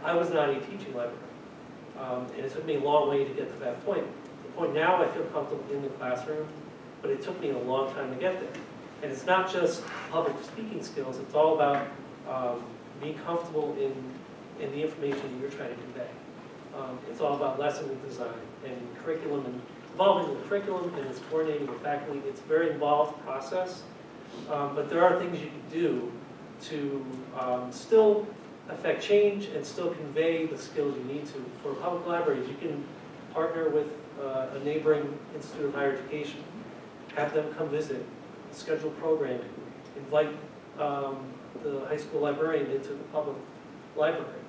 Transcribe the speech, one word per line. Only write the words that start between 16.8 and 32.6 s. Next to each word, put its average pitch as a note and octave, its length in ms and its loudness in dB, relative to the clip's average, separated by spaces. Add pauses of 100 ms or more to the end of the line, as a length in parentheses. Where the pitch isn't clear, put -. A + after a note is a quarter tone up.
it's - 100 -8
all C#3+ 160 4
about C3 240 0
lesson C3+ 480 0
design B2 220 -6 (360)
and B2+ 120 -6 (260)
curriculum D3 420 0
and B2 160 -6 (300)
involving E3+ 480 4
the - 80 -8
curriculum F#3+ 480 0
and C3+ 120 -4
it's C3 120 -6 (100)
coordinating D#3 380 2
with A#2+ 140 -6
faculty. D3 440 -2
It's C3+ 140 -6
a - 40 -14
very D#3+ 260 4
involved D3 560 4
process, D#3 580 -2 (680)
um, C#3+ 240 0
but D3 160 0
there E3+ 140 6
are F3 160 10
things F3 220 -2
you D3+ 60 -6
can D#3 340 -6
do B2+ 300 2 (500)
to, C#3 440 -4 (320)
um, B2 360 0
still G#3+ 520 8 (440)
affect - 320 0
change G3+ 440 6
and D3+ 200 -4
still F3 300 -2
convey D#3+ 500 2
the C#3+ 120 -2
skills C#3+ 380 0
you B2+ 100 -4
need C#3+ 200 -4
to. C3+ 180 -8 (200)
For C#3+ 100 -2
public F3 320 -2
libraries, D3 420 2
you C#3+ 80 -6
can D3 280 -4 (500)